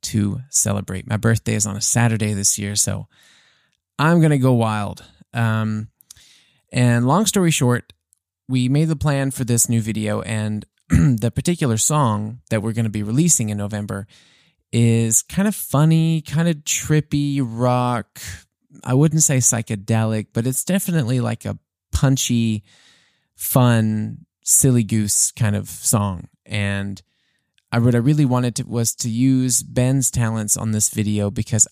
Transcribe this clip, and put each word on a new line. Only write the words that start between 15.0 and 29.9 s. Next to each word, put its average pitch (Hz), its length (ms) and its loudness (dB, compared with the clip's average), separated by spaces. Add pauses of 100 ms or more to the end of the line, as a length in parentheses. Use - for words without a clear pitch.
kind - 240 -2
of 214 80 -2
funny, 160 680 2
kind 165 260 -2
of 160 160 0
trippy 143 800 0
rock. 123 720 -2 (640)
I 127 120 -2
wouldn't 156 280 4
say 143 160 2
psychedelic, 110 920 0
but 117 140 -2
it's 131 180 -4
definitely 160 560 0
like 117 240 -4
a 101 140 -6 (340)
punchy, 117 720 2 (720)
fun, 110 880 2 (180)
silly 123 400 4
goose 104 500 0
kind 104 220 0
of 101 140 -4
song. 101 600 -2 (180)
And 101 560 -4 (720)
I, 117 40 2
what 117 160 4
I 120 40 4
really 147 280 2
wanted 123 300 0
to, 123 80 -6
was 117 320 -2
to - 120 -6
use 127 540 2
Ben's 127 480 0